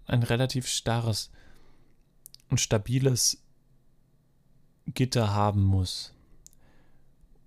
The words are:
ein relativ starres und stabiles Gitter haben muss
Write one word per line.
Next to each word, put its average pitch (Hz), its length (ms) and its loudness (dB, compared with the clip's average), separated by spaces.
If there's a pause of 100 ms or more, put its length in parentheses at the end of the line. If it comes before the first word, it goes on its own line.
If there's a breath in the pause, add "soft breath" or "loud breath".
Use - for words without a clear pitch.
ein 120 180 0
relativ 123 440 -2
starres 117 640 -4 (1200 soft breath)
und 127 100 0
stabiles 123 840 0 (1400)
Gitter 123 460 0
haben 104 300 2
muss 95 500 0 (1300 soft breath)